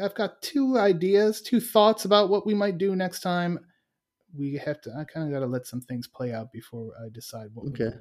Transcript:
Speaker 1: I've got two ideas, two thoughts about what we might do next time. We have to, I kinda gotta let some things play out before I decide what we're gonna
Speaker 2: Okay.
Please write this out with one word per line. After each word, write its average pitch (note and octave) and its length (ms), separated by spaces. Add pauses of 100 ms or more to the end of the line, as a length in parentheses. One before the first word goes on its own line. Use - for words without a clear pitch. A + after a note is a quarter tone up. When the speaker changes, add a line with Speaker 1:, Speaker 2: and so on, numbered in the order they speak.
Speaker 1:
I've G3 120
got - 280
two C4 360
ideas, G3+ 640
two A#3 180
thoughts A3 440
about G3+ 260
what G3 160
we G#3+ 80
might G3+ 240
do F#3+ 160
next F#3 260
time. F3 380 (760)
We C#3+ 220
have D3 260
to, A2+ 120
I D3+ 100
kinda D#3 280
gotta C3+ 140
let B2 200
some B2 140
things B2 260
play B2 260
out A2+ 200
before A2+ 400 (100)
I A2+ 60
decide A2 460
what A#2 120
we're C3 60
gonna A#2 180
Speaker 2:
Okay. - 100